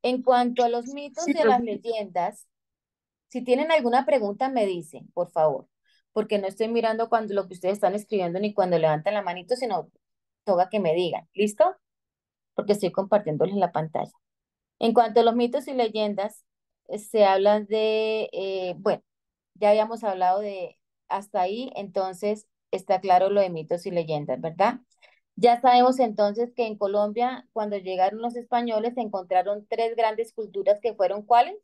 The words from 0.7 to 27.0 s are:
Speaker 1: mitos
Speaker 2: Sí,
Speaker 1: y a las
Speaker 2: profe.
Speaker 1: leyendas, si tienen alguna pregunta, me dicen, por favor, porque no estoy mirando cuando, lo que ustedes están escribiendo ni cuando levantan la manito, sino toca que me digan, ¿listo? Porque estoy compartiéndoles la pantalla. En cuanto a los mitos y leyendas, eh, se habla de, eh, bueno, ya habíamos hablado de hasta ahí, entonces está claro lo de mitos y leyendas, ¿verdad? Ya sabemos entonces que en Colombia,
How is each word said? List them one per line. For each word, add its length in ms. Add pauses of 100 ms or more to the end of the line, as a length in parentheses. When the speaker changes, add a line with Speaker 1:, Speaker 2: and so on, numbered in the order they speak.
Speaker 1:
mitos 380
Speaker 2:
Sí, 100
Speaker 1:
y 40
a 60
las 180
Speaker 2:
profe. 200
Speaker 1:
leyendas, 640 (840)
si 140
tienen 300
alguna 340
pregunta, 420
me 160
dicen, 480
por 180
favor, 380 (440)
porque 260
no 80
estoy 220
mirando 400
cuando, 260
lo 140
que 60
ustedes 200
están 200
escribiendo 440
ni 160
cuando 240
levantan 360
la 80
manito, 340
sino 340 (540)
toca 240
que 120
me 140
digan, 400
¿listo? 420 (800)
Porque 180
estoy 200
compartiéndoles 640
la 160
pantalla. 400 (680)
En 160
cuanto 260
a 40
los 100
mitos 320
y 80
leyendas, 680 (420)
eh, 120
se 260
habla 360
de, 720
eh, 460
bueno, 240 (520)
ya 160
habíamos 340
hablado 360
de 380 (300)
hasta 320
ahí, 340
entonces 720 (240)
está 300
claro 300
lo 100
de 100
mitos 360
y 40
leyendas, 500
¿verdad? 400 (540)
Ya 260
sabemos 380
entonces 580
que 100
en 120
Colombia, 760